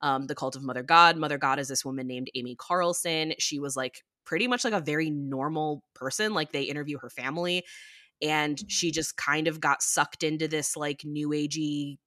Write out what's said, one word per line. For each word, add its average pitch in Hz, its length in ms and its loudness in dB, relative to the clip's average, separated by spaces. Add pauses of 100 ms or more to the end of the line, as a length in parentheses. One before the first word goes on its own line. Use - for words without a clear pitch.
um, 139 240 2
the 147 80 -4
cult 139 220 -4
of 135 60 -10
Mother 127 200 -4
God. 165 340 10
Mother 147 220 0
God 135 200 2
is 135 100 -2
this 135 180 -2
woman 131 200 -4
named 127 280 -6
Amy 123 200 -6
Carlson. 170 840 0
She - 200 -2
was, 139 180 -4
like, 131 280 -6 (220)
pretty 180 200 0
much, 247 160 0
like, 226 120 0
a 190 60 2
very 151 280 0
normal 147 760 -2 (120)
person. 214 400 -2
Like, 156 180 -2
they 139 120 -2
interview 147 340 -6
her 123 100 -14
family, 175 560 -4 (580)
and 151 460 0
she - 240 0
just 156 240 -4
kind 156 320 2
of 156 120 -4
got 147 220 2
sucked - 400 0
into 156 260 0
this, 156 280 -2
like, 147 280 -4
new 147 260 -4
agey 147 760 -2